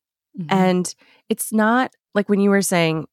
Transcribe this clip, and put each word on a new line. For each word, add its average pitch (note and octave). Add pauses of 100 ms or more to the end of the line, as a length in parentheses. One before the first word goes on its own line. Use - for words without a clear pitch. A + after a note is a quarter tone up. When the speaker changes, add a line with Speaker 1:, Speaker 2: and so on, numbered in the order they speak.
(380)
Speaker 1:
Mm-hmm. E3
Speaker 2:
And F#3 (340)
it's -
not, A3 (220)
like, G3+
when G#3
you G3+
were G3
saying E3